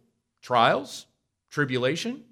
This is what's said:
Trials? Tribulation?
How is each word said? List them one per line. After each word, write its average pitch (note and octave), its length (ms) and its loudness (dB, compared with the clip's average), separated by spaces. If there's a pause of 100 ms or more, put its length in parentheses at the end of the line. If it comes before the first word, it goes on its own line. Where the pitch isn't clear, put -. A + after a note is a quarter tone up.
(420)
Trials? C3 680 2 (420)
Tribulation? C#3+ 840 -2